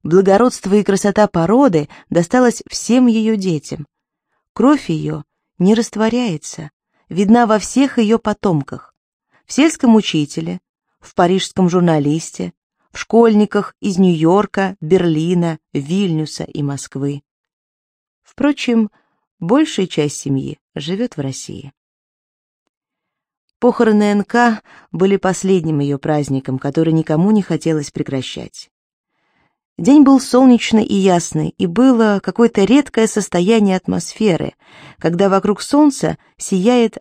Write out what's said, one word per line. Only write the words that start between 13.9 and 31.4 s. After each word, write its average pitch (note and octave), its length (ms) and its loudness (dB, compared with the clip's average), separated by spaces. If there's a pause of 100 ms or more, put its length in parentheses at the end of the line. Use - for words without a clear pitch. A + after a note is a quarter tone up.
Нью-Йорка, F#3 840 0
Берлина, E3+ 760 0 (140)
Вильнюса D#3 720 -4
и - 200 -8
Москвы. C#3+ 580 -8 (1040)
Впрочем, A#3+ 640 -2 (500)
большая G#3+ 460 0
часть D3 320 -4
семьи C3+ 420 -6 (160)
живёт F3+ 420 -8
в - 20 -8
России. C3+ 540 -12 (1900)
Похороны A3 440 2
Н G3+ 200 0
К A#3 380 0 (300)
были F#3+ 260 0
последним F3+ 640 -2
её C#3+ 200 -4
праздником, C#3 580 -4
который D#3+ 360 -2
никому D#3+ 380 0
не G#3 100 2
хотелось D#3 500 -4
прекращать. - 760 -10 (1080)
День C#4 260 6
был C4+ 160 6
солнечный A#3+ 640 2
и - 120 -4
ясный, F3 640 0